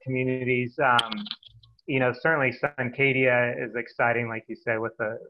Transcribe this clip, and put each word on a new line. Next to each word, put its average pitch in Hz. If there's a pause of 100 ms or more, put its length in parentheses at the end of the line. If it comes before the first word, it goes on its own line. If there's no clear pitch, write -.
communities. 127
Um, 120 (720)
you 135
know, 123
certainly 143
Suncadia 127
is 113
exciting, 117
like 113
you 110
said, 113
with 113
the, 113 (120)